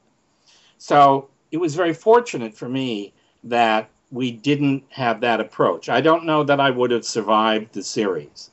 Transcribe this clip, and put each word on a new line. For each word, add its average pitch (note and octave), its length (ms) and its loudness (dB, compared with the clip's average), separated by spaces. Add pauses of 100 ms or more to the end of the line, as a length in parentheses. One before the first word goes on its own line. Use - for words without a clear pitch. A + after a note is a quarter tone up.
(760)
So C#3 520 4 (220)
it D3+ 60 -6
was E3 180 -4
very E3+ 180 0
fortunate D#3+ 600 0
for B2+ 140 -14
me B2 460 -6 (320)
that A2+ 440 0 (220)
we B2+ 200 -6
didn't C#3 580 -2
have A#2 320 -4
that A#2 180 0
approach. G#2+ 480 -2
I B2+ 140 0
don't E3 240 2
know D#3 180 0
that C#3+ 160 2
I C#3 120 2
would B2 200 0
have A2+ 140 -2
survived A2 680 0
the G2 100 -10
series F2+ 680 -6